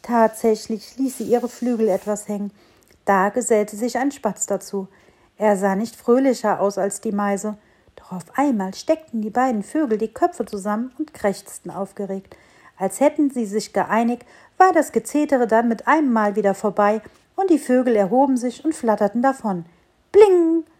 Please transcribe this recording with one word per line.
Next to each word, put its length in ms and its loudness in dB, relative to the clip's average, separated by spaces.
Tatsächlich 920 -2
ließ 220 -4
sie 60 -8
ihre 240 0
Flügel 400 -2
etwas 400 -4
hängen. 220 -6
Da 240 2
gesellte 480 0
sich 220 -4
ein 140 0
Spatz 340 -6
dazu. 420 -6
Er 200 2
sah 180 0
nicht 220 -4
fröhlicher 640 2
aus 180 0
als 220 -4
die 120 -6
Meise. 440 -4
Doch 160 -20
auf 120 -12
einmal 380 0
steckten 480 -4
die 80 -6
beiden 320 0
Vögel 360 -2
die 140 -4
Köpfe 320 -2
zusammen 540 -6
und 160 -8
krächzten 560 -6
aufgeregt. 680 -10
Als 240 -4
hätten 300 2
sie 160 -4
sich 260 -6
geeinigt, 540 0
war 140 8
das 200 2
Gezetere 540 0
dann 220 2
mit 180 -4
einem 260 2
Mal 240 0
wieder 180 2
vorbei 460 0
und 140 -2
die 80 4
Vögel 380 2
erhoben 400 2
sich 280 -6
und 100 -2
flatterten 480 0
davon. 420 -2
Bling! 520 6